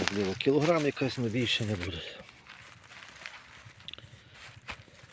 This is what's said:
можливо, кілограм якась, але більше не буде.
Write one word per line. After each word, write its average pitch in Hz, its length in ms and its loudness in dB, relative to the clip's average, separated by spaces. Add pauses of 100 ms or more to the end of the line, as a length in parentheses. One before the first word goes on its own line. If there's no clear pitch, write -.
можливо, 98 340 2
кілограм 151 520 6
якась, 131 320 0
але 120 100 2
більше 113 360 2
не 104 120 0
буде. 87 260 -4 (3000)